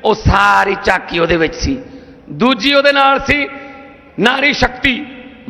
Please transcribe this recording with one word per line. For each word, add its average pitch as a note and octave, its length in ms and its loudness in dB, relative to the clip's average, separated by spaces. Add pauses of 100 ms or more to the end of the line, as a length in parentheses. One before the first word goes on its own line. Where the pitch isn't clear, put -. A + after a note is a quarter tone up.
ਉਹ G#3+ 100 4
ਸਾਰੀ G3 680 2
ਝਾਕੀ F#3 340 -2
ਉਹਦੇ E3+ 180 2
ਵਿੱਚ E3 180 0
ਸੀ। - 280 -4 (480)
ਦੂਜੀ A#3 440 0
ਉਹਦੇ C#4 180 4
ਨਾਲ C#4 280 2
ਸੀ C#4+ 280 -2 (720)
ਨਾਰੀ C4+ 320 2
ਸ਼ਕਤੀ C4+ 540 -2 (440)